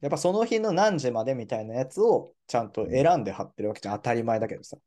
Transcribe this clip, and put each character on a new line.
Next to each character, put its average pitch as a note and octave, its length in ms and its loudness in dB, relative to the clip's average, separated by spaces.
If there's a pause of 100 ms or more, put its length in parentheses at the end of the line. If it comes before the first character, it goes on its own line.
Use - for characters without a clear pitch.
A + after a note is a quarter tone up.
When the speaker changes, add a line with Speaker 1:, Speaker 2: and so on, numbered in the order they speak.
Speaker 1:
や C#3+ 80 -4
っ - 20 -2
ぱ D3 80 0
そ F3 140 2
の G#3+ 120 2
日 A3+ 160 0
の G#3+ 120 0
何 F#3+ 260 4
時 B2+ 120 0
ま A2+ 140 -2
で C3 100 0
み A#2 120 -6
た A2+ 140 -4
い A2 60 -8
な A2+ 80 -10
や C3 120 0
つ F3+ 140 -8
を G#3+ 340 2 (120)
ち - 100 -6
ゃ A#2 60 2
ん G#2+ 100 -10
と G#2+ 180 -4
選 D3 280 4
ん A#2 60 -4
で G2 80 -4
貼 F#2+ 120 -10
っ - 100 -16
て - 80 -10
る G#2 60 -2
わ G#2+ 60 -4
け - 60 -14
じ - 80 -8
ゃ G2+ 40 -4
ん。 - 20 -2
Speaker 2:
う G#2 40 -6
ん。 - 20 -10
Speaker 1:
当 - 40 -18
た A#2+ 100 0
り A#2 80 0
前 A2+ 180 0
だ A2 80 -2
け - 80 -8
ど - 80 -18
さ、 - 120 -18 (100)